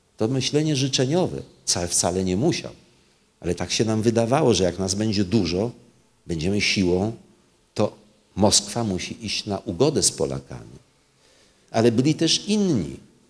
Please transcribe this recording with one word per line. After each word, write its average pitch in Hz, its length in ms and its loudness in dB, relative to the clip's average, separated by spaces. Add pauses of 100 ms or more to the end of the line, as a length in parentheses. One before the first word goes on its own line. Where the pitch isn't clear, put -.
(160)
To 110 120 0
myślenie 143 480 0
życzeniowe. 131 640 0 (220)
Car 87 240 -2
wcale 92 360 0
nie 92 120 2
musiał. 135 360 0 (680)
Ale 87 140 -2
tak 90 180 -6
się 117 120 0
nam 110 180 0
wydawało, 117 520 2
że 90 100 2
jak 87 140 0
nas 95 160 -2
będzie 104 300 0
dużo, 92 460 0 (560)
będziemy 87 340 -2
siłą, 95 520 0 (600)
to 104 220 -2 (400)
Moskwa 104 480 2
musi 101 420 -6
iść - 200 -6
na 98 120 -4
ugodę 110 440 0
z - 100 2
Polakami. 67 640 -8 (920)
Ale 113 220 4
byli 131 220 2
też - 340 -2
inni. 156 480 0 (340)